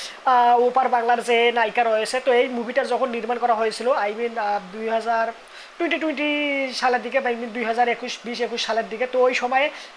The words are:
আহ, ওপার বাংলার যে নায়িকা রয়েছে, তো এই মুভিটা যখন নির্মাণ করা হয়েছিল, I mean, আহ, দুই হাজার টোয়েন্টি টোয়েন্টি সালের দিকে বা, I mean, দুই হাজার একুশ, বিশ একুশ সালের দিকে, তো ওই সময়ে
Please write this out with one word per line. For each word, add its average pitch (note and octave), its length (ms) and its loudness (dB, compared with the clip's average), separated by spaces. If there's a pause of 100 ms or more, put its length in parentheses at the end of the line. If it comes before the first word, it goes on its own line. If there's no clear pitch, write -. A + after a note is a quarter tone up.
(260)
আহ, A#3+ 360 6
ওপার B3 280 2
বাংলার A#3 340 2
যে A#3+ 320 4
নায়িকা A#3 280 2
রয়েছে, A3 360 0
তো B3+ 140 2
এই B3 140 4
মুভিটা B3 360 -2
যখন A#3+ 260 0
নির্মাণ A#3 280 -4
করা A#3+ 160 2
হয়েছিল, A3 360 -2
I C4+ 40 4
mean, A3+ 460 -2
আহ, G#3 200 -2 (120)
দুই A3 180 -8
হাজার A3+ 380 0 (500)
টোয়েন্টি E4+ 220 0
টোয়েন্টি D4 760 -2
সালের B3 280 0
দিকে A#3+ 180 -4
বা, B3 100 0
I A#3+ 40 0
mean, A#3 120 -8
দুই A#3 180 -8
হাজার A#3 260 0
একুশ, A#3+ 360 -4
বিশ A#3 160 -8
একুশ A#3 240 -4
সালের A3 240 -2
দিকে, A3 180 -4
তো B3+ 160 2
ওই B3+ 100 4
সময়ে B3+ 360 0 (260)